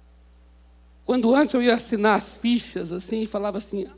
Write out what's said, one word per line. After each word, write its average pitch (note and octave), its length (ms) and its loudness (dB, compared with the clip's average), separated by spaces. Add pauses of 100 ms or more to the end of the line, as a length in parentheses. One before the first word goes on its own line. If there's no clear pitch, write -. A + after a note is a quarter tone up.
(1080)
Quando A#3+ 260 4
antes C#4 200 4
eu B3 100 2
ia A#3+ 120 4
assinar G#3+ 420 2
as - 180 -6
fichas, A3+ 560 -2
assim, G#3+ 340 -6
falava G3+ 340 -4
assim, - 280 -8 (100)